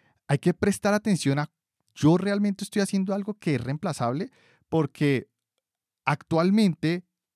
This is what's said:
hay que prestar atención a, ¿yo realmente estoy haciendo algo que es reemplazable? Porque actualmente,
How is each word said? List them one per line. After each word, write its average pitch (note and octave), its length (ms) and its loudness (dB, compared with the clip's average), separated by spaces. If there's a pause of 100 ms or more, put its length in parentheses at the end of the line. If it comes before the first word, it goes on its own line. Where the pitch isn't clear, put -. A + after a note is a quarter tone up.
(280)
hay C#3+ 120 0
que F3 140 2
prestar G3+ 400 0
atención D#3+ 460 0
a, D3+ 120 -6 (420)
¿yo D#3+ 240 4
realmente G3+ 460 -2
estoy - 180 -4
haciendo G3 320 -2
algo G3+ 200 -6
que D#3+ 220 -2
es A#2 60 -2
reemplazable? C#3 680 -4 (380)
Porque D3 580 0 (760)
actualmente, E3+ 1000 2 (320)